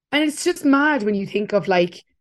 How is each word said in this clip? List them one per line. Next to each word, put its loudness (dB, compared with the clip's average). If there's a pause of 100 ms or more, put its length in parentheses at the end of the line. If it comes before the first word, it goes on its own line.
(140)
And 2
it's -4
just -2
mad 2
when 0
you -4
think -4
of, 0
like, 0 (160)